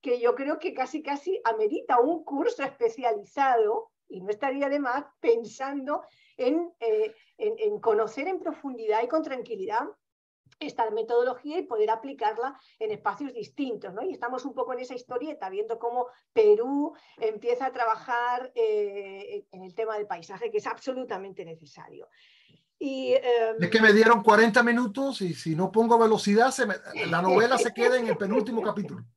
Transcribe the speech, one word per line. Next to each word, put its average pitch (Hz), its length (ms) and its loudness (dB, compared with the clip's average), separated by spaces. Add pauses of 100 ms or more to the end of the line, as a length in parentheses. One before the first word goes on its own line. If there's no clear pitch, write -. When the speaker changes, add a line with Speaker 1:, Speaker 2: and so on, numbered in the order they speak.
Speaker 1:
que 247 180 0
yo 240 140 4
creo 285 240 -2
que 302 160 -6
casi, 262 280 -4
casi 285 420 -4
amerita 240 560 2
un 311 240 2
curso 285 380 -2
especializado, 233 1300 0 (180)
y 180 140 -14
no 196 80 -8
estaría 269 380 -2
de 285 120 0
más 269 240 -2 (160)
pensando 277 840 -2 (340)
en, 311 440 -2
eh, 220 340 -2 (240)
en, 220 200 -4
en 415 220 -2
conocer 415 460 0
en 370 140 -4
profundidad 233 640 -4
y - 40 -6
con 320 140 0
tranquilidad 233 600 -6 (760)
esta 233 320 -4
metodología 247 680 -2
y - 40 -4
poder 427 280 -2
aplicarla - 680 -4 (220)
en 220 100 -4
espacios 214 420 -6
distintos, 226 640 -8
¿no? 226 80 -8
Y 359 100 -4
estamos 254 320 -8
un 254 80 -8
poco 247 200 -4
en 247 80 -6
esa 254 140 -10
historieta, 247 540 -8
viendo 220 300 -6
cómo 247 300 -4 (240)
Perú 247 600 4 (260)
empieza 233 480 -2
a 254 60 -4
trabajar, 240 840 -2
eh, 202 960 -2
en 185 100 -16
el 185 120 -16
tema 440 220 -4
del 208 120 -6
paisaje, 190 420 -8
que - 80 -2
es 320 80 -4
absolutamente 220 760 -8
necesario. - 640 -20 (680)
Y, 262 340 -2
em, 233 500 2
Speaker 2:
Es 175 80 0
que 226 100 6
me 214 120 8
dieron 220 300 6
cuarenta 220 400 6
minutos 247 580 0
y 175 140 -4
si 160 200 -4
no 185 160 0
pongo 233 280 4
velocidad, 220 520 4
se 254 160 -2
me, 196 80 -2 (340)
la 170 140 0
novela 214 340 6
se 233 160 2
queda 240 260 4
en 226 100 0
el - 80 0
penúltimo 220 460 0
capítulo. 185 420 -6 (120)